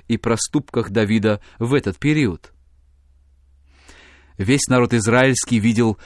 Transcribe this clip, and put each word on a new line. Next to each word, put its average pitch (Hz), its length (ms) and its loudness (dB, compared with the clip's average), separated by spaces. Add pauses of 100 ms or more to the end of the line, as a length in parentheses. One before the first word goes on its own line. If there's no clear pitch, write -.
и 117 80 0
проступках - 720 -4
Давида 107 500 0 (180)
в 120 160 -2
этот 107 240 -2
период. 143 540 -2 (1900)
Весь 123 300 0
народ 123 260 2
израильский 120 640 2
видел 113 480 2